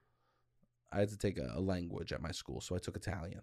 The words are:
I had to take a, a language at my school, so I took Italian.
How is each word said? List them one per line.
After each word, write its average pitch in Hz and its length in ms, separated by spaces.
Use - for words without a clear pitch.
I 98 80
had 104 100
to 107 80
take 98 200
a, 62 160
a 71 60
language 90 520
at - 100
my 80 100
school, - 280
so - 140
I 90 40
took - 180
Italian. 87 460